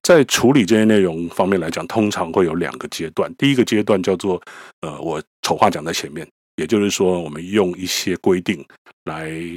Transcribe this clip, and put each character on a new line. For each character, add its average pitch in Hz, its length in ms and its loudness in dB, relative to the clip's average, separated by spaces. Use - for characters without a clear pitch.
在 160 220 6
处 - 280 2
理 123 140 6
这 110 80 2
些 110 100 4
内 110 140 6
容 85 300 0
方 92 200 0
面 95 120 2
来 82 100 -6
讲， 87 160 -8
通 107 240 0
常 90 220 -6
会 95 120 4
有 80 100 0
两 85 220 -4
个 - 120 -12
阶 82 220 -8
段。 143 260 -4
第 139 160 2
一 - 20 2
个 123 100 4
阶 104 200 0
段 98 180 2
叫 92 140 0
做， 90 260 -4
呃， 107 200 -12
我 156 220 -6
丑 - 120 -2
话 - 160 4
讲 - 140 -6
在 - 80 -6
前 - 180 -8
面， 76 160 -12
也 80 100 -4
就 107 140 2
是 101 100 2
说 92 300 0
我 80 80 -8
们 80 180 -10
用 95 320 0
一 92 80 -8
些 87 300 -4
规 92 240 2
定 87 260 -6
来 80 260 -10